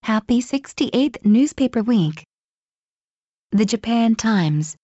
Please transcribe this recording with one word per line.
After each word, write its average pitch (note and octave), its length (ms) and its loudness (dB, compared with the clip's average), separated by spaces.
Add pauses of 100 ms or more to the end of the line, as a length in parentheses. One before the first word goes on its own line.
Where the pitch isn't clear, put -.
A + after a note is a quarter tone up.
Happy A3+ 380 0
sixty-eighth C#4 840 -4
Newspaper A#3+ 580 2
Week. G3+ 420 0 (1300)
The G#3 120 2
Japan A3+ 520 0
Times D#3 680 0